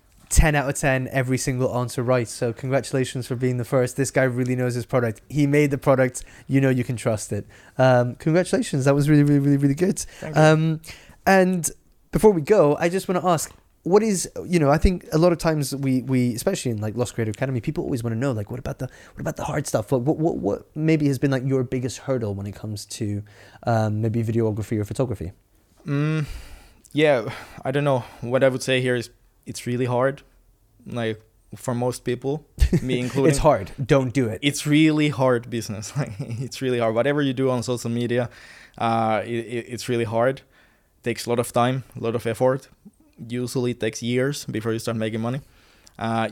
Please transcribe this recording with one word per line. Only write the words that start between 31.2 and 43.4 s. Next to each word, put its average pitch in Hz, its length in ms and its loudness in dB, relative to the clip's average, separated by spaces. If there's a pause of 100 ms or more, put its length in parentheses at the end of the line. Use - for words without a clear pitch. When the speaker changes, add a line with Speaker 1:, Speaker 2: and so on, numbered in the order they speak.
Speaker 2:
for - 180 -6
most 120 300 -4
people, 131 420 -6 (180)
Speaker 1:
<laughs> - 180 2
Speaker 2:
me 123 180 -2
including. 131 300 2
Speaker 1:
It's 143 80 0
hard. 117 340 2 (120)
Don't 131 300 2
do 127 140 2
it. 107 140 -6
Speaker 2:
It's 143 220 0
really 151 440 4
hard 123 420 0
business. 107 440 -6
<laughs> - 20 -6
Like, 143 240 -4
it's 117 420 -10
really 123 160 0
hard. 113 160 0
Whatever 143 260 2
you 139 120 0
do 131 180 0
on 123 140 -2
social 123 260 -4
media, 120 400 -2 (480)
uh, 113 460 0
it, 107 80 -10
it, 117 380 -6
it's 113 180 -10
really 117 160 0
hard. 117 380 0 (600)
Takes 117 240 -6
a 120 40 -4
lot 120 100 2
of 117 120 -6
time, 123 300 0 (140)
a 120 40 -14
lot 113 140 -4
of 117 140 -4
effort. 127 400 0 (600)
Usually 123 440 -2